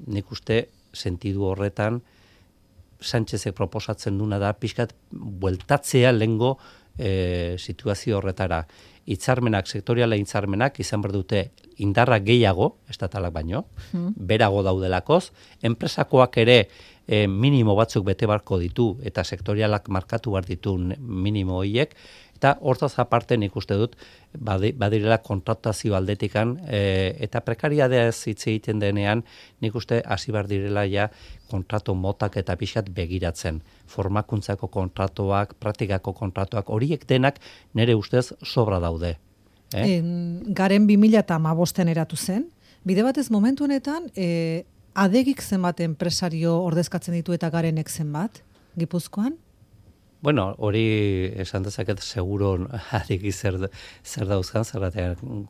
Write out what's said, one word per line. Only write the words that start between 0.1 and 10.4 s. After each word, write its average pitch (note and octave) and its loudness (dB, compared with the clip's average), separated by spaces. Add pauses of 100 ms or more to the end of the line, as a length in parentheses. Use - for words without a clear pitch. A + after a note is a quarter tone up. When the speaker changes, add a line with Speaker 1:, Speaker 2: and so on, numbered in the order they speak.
Speaker 1:
uste - -2 (240)
sentidu G2 -4
horretan G2+ -2 (960)
Sánchezek A2 -4
proposatzen G2+ -4
duna G#2 -2
da G2+ 0
pixkat A2+ -4 (160)
bueltatzea G2+ 2
lehengo, A2+ 2 (400)
eh, F2+ -2
situazio G2 -4
horretara. F#2 -2 (480)
Hitzarmenak, A2+ 0
sektoriala A#2 0
hitzarmenak G2+ -2